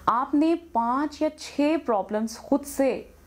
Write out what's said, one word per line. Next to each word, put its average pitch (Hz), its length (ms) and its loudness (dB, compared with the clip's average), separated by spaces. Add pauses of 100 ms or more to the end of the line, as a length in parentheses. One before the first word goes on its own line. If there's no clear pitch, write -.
आपने 285 460 2
पाँच 277 640 -2
या 311 80 2 (100)
छः 294 380 0
प्रॉब्लम्स 214 600 -2
खुद - 240 0
से, 269 320 0 (340)